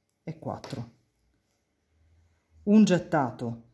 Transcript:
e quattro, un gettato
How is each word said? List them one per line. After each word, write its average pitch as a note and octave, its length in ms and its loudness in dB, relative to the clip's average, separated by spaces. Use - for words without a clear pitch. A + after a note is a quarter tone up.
e D#3+ 160 -12
quattro, - 540 -12
un G#3 200 6
gettato C3 880 -2